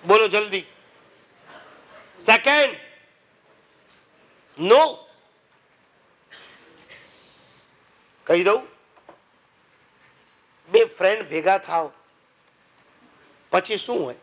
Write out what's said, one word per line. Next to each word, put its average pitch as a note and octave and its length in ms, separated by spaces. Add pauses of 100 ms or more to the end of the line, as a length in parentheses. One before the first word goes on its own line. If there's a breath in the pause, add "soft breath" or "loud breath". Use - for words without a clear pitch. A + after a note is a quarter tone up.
બોલો G#3+ 220
જલ્દી. G3 380 (1500)
Second, C4+ 560 (1800)
No. B3 500 (3250)
કહી F3 200
દઉં, A3 220 (2000)
બે A3 160
friend G3+ 440
ભેગા E3 300
થાવ, E3 320 (1600)
પછી F#3 260
શું A3+ 280
હોય? B2 180